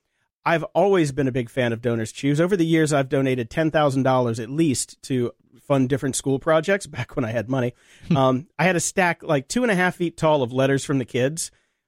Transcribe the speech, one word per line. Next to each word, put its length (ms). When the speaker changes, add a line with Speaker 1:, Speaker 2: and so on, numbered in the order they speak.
Speaker 1:
I've 200
always 380
been 160
a 40
big 180
fan 240
of 80
Donors 300
Choose. 280
Over 160
the 80
years, 280
I've 180
donated 400
ten 200
thousand 340
dollars 360
at 80
least 540
to 300
fund 240
different 260
school 220
projects 480
<laughs> 20
back 280
when 100
I 60
had 180
money. 240
Speaker 2:
Hmm. 80
Speaker 1:
Um, 300
I 60
had 120
a 40
stack, 420
like, 260
two 140
and 80
a 40
half 220
feet 200
tall 260
of 100
letters 320
from 140
the 60
kids 460